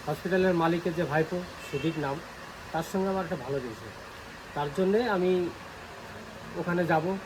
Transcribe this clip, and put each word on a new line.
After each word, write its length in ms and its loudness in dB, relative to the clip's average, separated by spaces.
হসপিটালের 580 4
মালিকের 340 4
যে 160 2
ভাইপো 260 2
সুদীপ 280 0
নাম, 100 0
তার 200 0
সঙ্গে 220 2
আমার 120 0
একটা 180 -4
ভালো 220 -2
রিলেশন, 260 -8
তার 240 -2
জন্যে 220 6
আমি 160 4
ওখানে 240 2
যাব 140 4